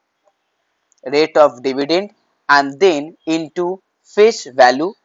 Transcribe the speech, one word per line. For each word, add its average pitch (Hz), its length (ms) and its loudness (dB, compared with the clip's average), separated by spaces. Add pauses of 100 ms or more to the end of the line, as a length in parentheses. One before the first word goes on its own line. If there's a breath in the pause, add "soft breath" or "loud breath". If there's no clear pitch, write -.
(1080)
rate 151 300 -2
of 135 260 2
dividend, 143 480 -4 (380)
and 139 300 0
then 160 380 0 (100)
into 170 560 -6 (200)
face 220 440 0
value 131 460 0 (120)